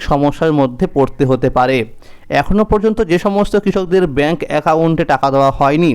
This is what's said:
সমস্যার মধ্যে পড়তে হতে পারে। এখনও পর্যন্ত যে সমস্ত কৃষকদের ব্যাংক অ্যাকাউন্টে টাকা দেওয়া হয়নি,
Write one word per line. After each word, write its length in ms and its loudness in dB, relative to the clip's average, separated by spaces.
সমস্যার 500 0
মধ্যে 240 0
পড়তে 340 0
হতে 260 0
পারে। 220 2
এখনও 300 0
পর্যন্ত 280 0
যে 60 4
সমস্ত 280 0
কৃষকদের 400 0
ব্যাংক 200 0
অ্যাকাউন্টে 640 0
টাকা 220 0
দেওয়া 240 4
হয়নি, 360 2